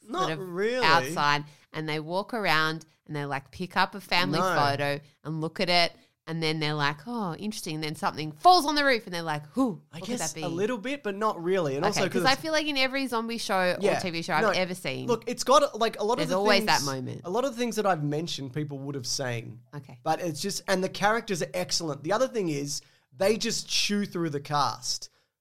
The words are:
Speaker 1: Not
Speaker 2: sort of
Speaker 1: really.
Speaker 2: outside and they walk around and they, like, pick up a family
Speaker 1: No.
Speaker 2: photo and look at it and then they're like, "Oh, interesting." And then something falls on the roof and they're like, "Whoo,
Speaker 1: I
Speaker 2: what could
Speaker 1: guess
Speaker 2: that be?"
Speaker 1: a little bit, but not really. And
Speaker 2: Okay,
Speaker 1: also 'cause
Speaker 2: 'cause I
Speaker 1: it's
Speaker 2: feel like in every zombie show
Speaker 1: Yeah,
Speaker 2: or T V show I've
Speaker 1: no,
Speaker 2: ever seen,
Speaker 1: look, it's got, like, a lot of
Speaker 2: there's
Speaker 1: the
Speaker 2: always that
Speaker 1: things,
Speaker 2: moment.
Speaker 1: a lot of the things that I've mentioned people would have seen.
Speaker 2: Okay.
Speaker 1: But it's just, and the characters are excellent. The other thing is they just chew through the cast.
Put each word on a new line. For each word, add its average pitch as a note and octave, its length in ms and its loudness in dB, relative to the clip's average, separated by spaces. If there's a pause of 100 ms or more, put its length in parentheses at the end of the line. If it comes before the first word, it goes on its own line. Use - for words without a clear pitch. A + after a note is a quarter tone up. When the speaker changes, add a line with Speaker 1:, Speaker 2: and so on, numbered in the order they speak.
Speaker 1:
Not F4 220 -2
Speaker 2:
sort D#4+ 40 -2
of F4 180 -6
Speaker 1:
really. G#3+ 340 0
Speaker 2:
outside D3+ 600 4 (280)
and D#3 160 -6
they D#3 100 -2
walk F3+ 360 -4
around D#3+ 500 2 (220)
and D3+ 100 -8
they, C#3+ 80 -2
like, C#3+ 280 -6
pick F3+ 240 -10
up G3 180 2
a G3+ 60 -12
family F3 380 2
Speaker 1:
No. F3+ 160 2
Speaker 2:
photo C#3+ 460 2 (240)
and D#3 160 -6
look D#3+ 200 -4
at F#3 100 2
it F3 260 4 (320)
and E3 140 -4
then D#3+ 180 0
they're D3+ 140 0
like, D3 220 0 (100)
"Oh, A3+ 300 -4
interesting." G3 400 -8
And D#3 80 -4
then D3+ 100 -4
something D#3 380 -4
falls F4 340 6
on D4+ 80 0
the D4 100 2
roof B3+ 220 2
and F3 80 -8
they're E3+ 80 -4
like, D3+ 340 -6
"Whoo, A#3 240 0 (120)
Speaker 1:
I D#3 60 -14
Speaker 2:
what F#3 100 -10
could A#3 100 -4
Speaker 1:
guess D#3+ 140 -4
Speaker 2:
that D#3+ 80 -10
be?" - 40 -4
Speaker 1:
a E3+ 40 -4
little G#3 300 -2
bit, B3 240 -6
but G3+ 140 -4
not G#3 260 0
really. E3 340 2
And D3 80 0
Speaker 2:
Okay, G#3 40 2 (120)
Speaker 1:
also - 80 -
'cause G3 140 0
Speaker 2:
'cause - 20 2
I C4 80 8
Speaker 1:
it's C4+ 100 0
Speaker 2:
feel D#4+ 100 -2
like D4+ 140 2
in D4 100 -2
every C4 300 0
zombie A#3 320 -2
show F#3 420 2
Speaker 1:
Yeah, F#3+ 180 2
Speaker 2:
or - 20 -2
T F#3 100 -2
V E3 120 -4
show E3 120 -2
I've D#3 80 4
Speaker 1:
no, G#3+ 80 4
Speaker 2:
ever F3+ 240 0
seen, C3 320 -6
Speaker 1:
look, D#3+ 200 0
it's B3 180 -4
got, C#4 340 6
like, A3 220 0
a G3+ 40 0
lot G#3+ 100 2
of A#3+ 40 2
Speaker 2:
there's E3 120 -2
Speaker 1:
the F3+ 80 2
Speaker 2:
always G3+ 280 4
that D#3+ 140 6
Speaker 1:
things, C#3+ 60 -2
Speaker 2:
moment. C3 380 -4
Speaker 1:
a C3 60 -6
lot A#3 140 2
of C4+ 80 -2
the A3+ 60 -10
things A#3+ 180 -4
that G#3 100 0
I've F3 160 2
mentioned D3 500 -4
people D3+ 280 -6
would C#3 140 -8
have C3 120 -8
seen. B2 540 -4 (140)
Speaker 2:
Okay. C#3+ 280 -14
Speaker 1:
But D#3+ 180 -2
it's D#3+ 200 -4
just, G3 280 -4
and F#3 140 2
the F#3 60 0
characters G3 540 0
are F3+ 120 -4
excellent. D3+ 480 -2
The D#3+ 100 -2
other B3 160 2
thing A3 200 -2
is C#3+ 320 -4 (360)
they G3 200 4
just A3 320 -4
chew G3+ 360 2
through E3+ 260 -2
the D3 100 -4
cast. C#3+ 720 -2 (300)